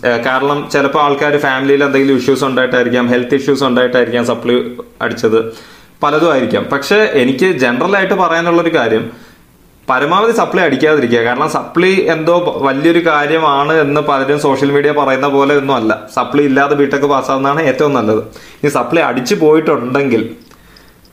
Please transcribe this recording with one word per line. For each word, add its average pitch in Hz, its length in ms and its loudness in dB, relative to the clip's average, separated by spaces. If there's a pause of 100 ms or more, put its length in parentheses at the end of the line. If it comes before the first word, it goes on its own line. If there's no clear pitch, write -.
ഏ, 120 100 2
കാരണം 135 540 -2
ചിലപ്പോൾ 143 280 0
ആൾക്കാർ 147 380 0
ഫാമിലിയിൽ 139 460 0
എന്തെങ്കിലും 135 340 2
ഇഷ്യൂസ് 131 260 0
ഉണ്ടായിട്ടായിരിക്കാം, 123 640 0
ഹെൽത്ത് 123 280 0
ഇഷ്യൂസ് 135 280 0
ഉണ്ടായിട്ടായിരിക്കാം 123 600 0
സപ്ലൈ 120 360 0 (400)
അടിച്ചത്, 113 520 -2 (500)
പലതും 156 280 2
ആയിരിക്കാം. 135 320 0
പക്ഷെ - 320 -2
എനിക്ക് 143 500 2
ജനറൽ 156 520 0
ആയിട്ട് 190 160 0
പറയാനുള്ളൊരു 170 600 0
കാര്യം, 113 540 -2 (600)
പരമാവധി 165 420 0
സപ്ലൈ 185 320 0
അടിക്കാതിരിക്കുക. 135 560 2
കാരണം 123 300 -2
സപ്ലൈ 170 440 0
എന്തോ 170 640 0
വലിയൊരു 156 480 0
കാര്യമാണ് 151 680 0
എന്ന് 147 280 2
പലരും 139 380 0
സോഷ്യൽ 139 320 0
മീഡിയ 143 200 2
പറയുന്ന 139 360 0
പോലെ 139 300 2
ഒന്നും 135 180 0
അല്ല. 110 260 -2 (120)
സപ്ലൈ 131 300 0
ഇല്ലാതെ 139 320 2
ബിടെക് 139 260 0
പാസ്സാവുന്നതാണ് 139 600 -2
ഏറ്റവും 143 320 0
നല്ലത്. 110 260 0 (440)
ഇനി 147 60 2
സപ്ലൈ 147 320 0
അടിച്ചു 131 340 -2
പോയിട്ടുണ്ടെങ്കിൽ, 143 960 0 (840)